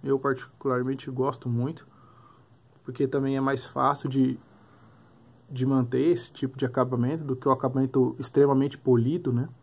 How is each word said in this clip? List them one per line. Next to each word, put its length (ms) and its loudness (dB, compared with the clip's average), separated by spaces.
Eu 140 0
particularmente 920 -4
gosto 360 -4
muito, 400 -4
porque 240 -2
também 300 0
é 20 -2
mais 260 -2
fácil 440 -2
de, 280 2
de 160 -2
manter 360 2
esse 320 0
tipo 240 -6
de 80 -2
acabamento 580 0
do 120 -2
que 120 -4
o 40 4
acabamento 680 2
extremamente 580 2
polido, 540 2
né? 160 0